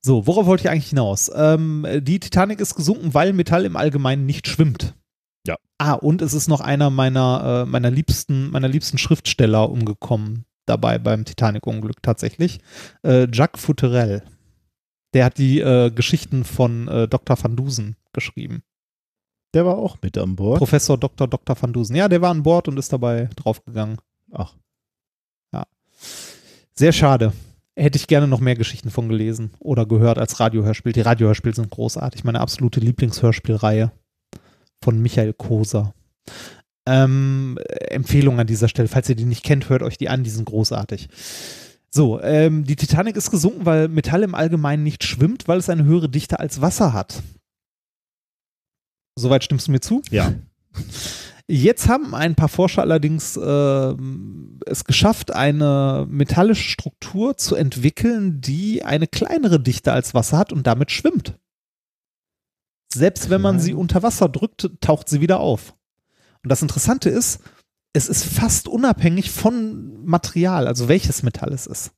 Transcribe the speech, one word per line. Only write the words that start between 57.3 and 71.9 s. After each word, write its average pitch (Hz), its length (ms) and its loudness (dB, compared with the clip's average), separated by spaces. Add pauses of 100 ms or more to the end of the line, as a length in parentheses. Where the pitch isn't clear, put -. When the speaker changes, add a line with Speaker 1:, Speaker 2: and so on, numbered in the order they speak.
Speaker 1:
zu - 200 -2
entwickeln, 160 840 0
die 165 440 -4
eine 156 240 -2
kleinere 226 520 0
Dichte 123 320 0
als - 220 -2
Wasser 123 240 2
hat 196 160 0
und 135 120 -2
damit 123 260 0
schwimmt. - 460 -2 (1600)
Selbst 160 360 0
wenn 190 120 2
man 196 140 2
Speaker 2:
Klein. 170 100 2
Speaker 1:
sie 147 80 0
unter 170 280 -2
Wasser 202 280 2
drückt, 160 400 -4 (100)
taucht - 300 0
sie 147 100 0
wieder 175 220 2
auf. - 340 -2 (680)
Und 127 60 -8
das 131 120 2
Interessante - 480 0
ist, - 320 -2 (520)
es 131 140 0
ist - 160 -2
fast - 460 -2
unabhängig 208 640 2
von 214 720 -4
Material, 170 640 0
also 123 200 -2
welches 156 340 2
Metall - 300 -4
es 135 160 -10
ist. - 300 -12